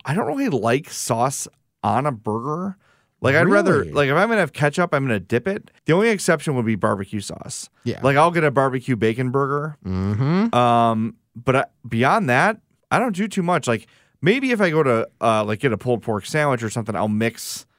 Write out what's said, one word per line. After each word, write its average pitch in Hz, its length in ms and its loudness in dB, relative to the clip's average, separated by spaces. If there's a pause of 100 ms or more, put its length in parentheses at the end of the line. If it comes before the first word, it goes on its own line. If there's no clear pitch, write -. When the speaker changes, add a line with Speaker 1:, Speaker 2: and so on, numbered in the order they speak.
Speaker 1:
I 139 100 -4
don't 214 100 -2
really 277 240 -2
like 123 400 0
sauce - 580 -4 (360)
on 110 240 0
a 143 40 -2
burger. 131 680 -6 (440)
Like, 131 140 2
I'd 170 120 4
rather, 196 340 4
Speaker 2:
Really? 76 100 -6
Speaker 1:
like, 139 180 2
if 143 60 2
I'm 190 120 2
gonna 226 140 0
have 156 120 -2
ketchup, 147 380 0
I'm 139 140 0
gonna 113 140 0
dip 113 280 -2
it. 196 220 -6 (160)
The 151 80 2
only 208 160 4
exception 165 460 0
would 120 100 0
be 110 80 2
barbecue 104 460 -2
sauce. - 500 -12 (140)
Speaker 2:
Yeah. 117 180 -6
Speaker 1:
Like, 135 160 2
I'll 165 140 6
get 165 120 0
a 151 60 4
barbecue 131 460 0
bacon 113 340 0
burger. 143 560 -2
Speaker 2:
Mm-hmm. 123 680 0
Speaker 1:
Um, 117 600 2 (200)
but 123 200 0
I, 135 100 0 (220)
beyond 139 440 0
that, 180 280 2 (300)
I 147 80 2
don't 220 180 0
do 208 120 -2
too 196 160 -4
much. 170 240 0
Like, 113 180 -2 (340)
maybe 254 300 2
if 220 120 2
I 180 100 2
go 156 100 2
to, 117 260 2 (140)
uh, 110 240 2
like, 110 140 -4
get 135 140 0
a 101 40 -2
pulled 120 240 -2
pork 104 240 -4
sandwich 143 380 -2
or 110 80 -4
something, 110 240 -6
I'll 95 120 0
mix 110 600 -4 (100)